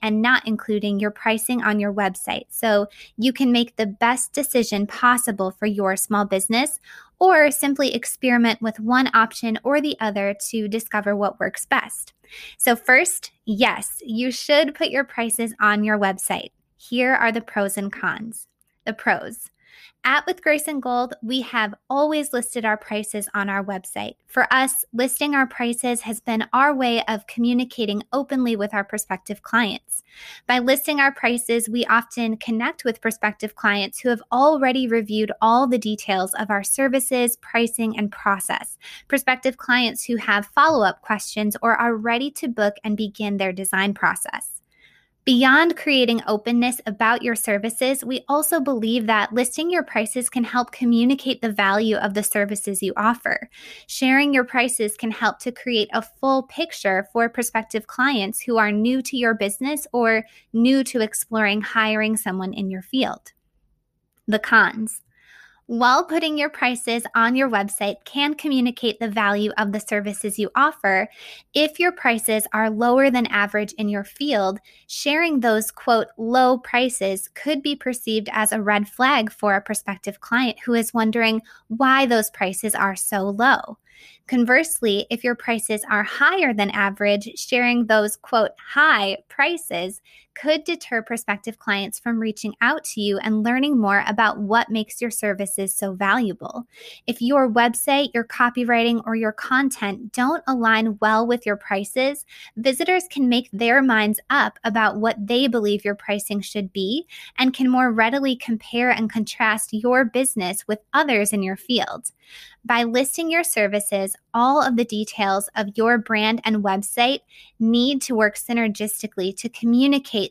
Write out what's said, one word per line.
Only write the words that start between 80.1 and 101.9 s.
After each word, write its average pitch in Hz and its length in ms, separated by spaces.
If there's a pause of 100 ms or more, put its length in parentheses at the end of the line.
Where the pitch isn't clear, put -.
client 247 440
who 240 120
is 226 180
wondering 220 480 (260)
why 262 380
those 233 240
prices 196 460
are 196 200
so 196 280
low. 220 560 (480)
Conversely, 240 840
if 233 140
your 240 120
prices 220 540
are 208 140
higher 294 500
than 202 180
average, 202 680
sharing 240 480
those, 214 300
quote, 220 340 (220)
"high 302 440 (120)
prices" 214 720 (320)
could 311 320
deter 330 360
prospective 220 580
clients 196 380
from 233 220
reaching 220 400
out 262 240
to - 160
you 202 200
and 214 220
learning 254 380
more 202 260
about 214 320
what 208 320
makes 220 300
your 240 100
services 196 640
so 196 200
valuable. 202 760 (400)
If 240 140
your 262 280
website, 240 640
your 233 120
copywriting, 233 800
or 226 100
your 220 160
content 262 800
don't 277 340
align 226 540
well 220 260
with 240 200
your 208 100
prices, 254 720 (320)